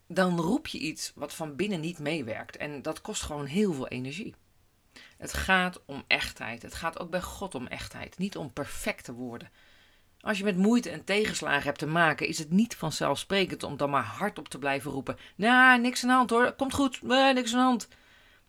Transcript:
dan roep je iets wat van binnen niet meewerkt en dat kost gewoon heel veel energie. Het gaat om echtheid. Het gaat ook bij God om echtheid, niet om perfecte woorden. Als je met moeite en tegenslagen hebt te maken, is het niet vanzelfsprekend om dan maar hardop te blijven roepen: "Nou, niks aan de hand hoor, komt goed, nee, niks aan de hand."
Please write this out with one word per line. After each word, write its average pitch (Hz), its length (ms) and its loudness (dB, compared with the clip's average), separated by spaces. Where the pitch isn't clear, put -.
dan 180 340 2
roep 220 260 0
je - 120 -8
iets - 360 -8
wat 147 200 -10
van 151 220 -8
binnen 190 240 -2
niet 165 180 -6
meewerkt 147 580 -6
en 147 260 -8
dat 156 180 -6
kost - 220 -8
gewoon 147 240 -6
heel 180 260 2
veel 131 160 -6
energie. 139 460 -8
Het - 160 -12
gaat 180 520 2
om 139 220 -12
echtheid. 117 560 -2
Het - 120 -14
gaat 165 240 -6
ook 170 120 -8
bij 180 120 -2
God - 320 -8
om 131 120 -6
echtheid, - 520 -12
niet 185 180 -4
om 156 160 -8
perfecte - 600 -6
woorden. 120 380 -10
Als 208 180 -2
je 196 60 -4
met 202 120 0
moeite 226 340 4
en 156 140 -10
tegenslagen 175 580 0
hebt 143 160 -2
te 147 80 -4
maken, 160 400 2
is 160 120 -4
het 156 120 -8
niet 214 260 4
vanzelfsprekend 156 880 -2
om 139 140 -6
dan 143 140 0
maar 135 140 2
hardop 156 440 -6
te 151 100 -14
blijven 139 320 -2
roepen: 131 260 -6
"Nou, 247 460 8
niks 247 220 0
aan 247 60 2
de 254 60 6
hand 254 160 6
hoor, 233 220 4
komt - 220 -2
goed, 269 280 2
nee, 269 300 6
niks 247 200 0
aan 247 60 4
de 254 60 6
hand." 247 240 2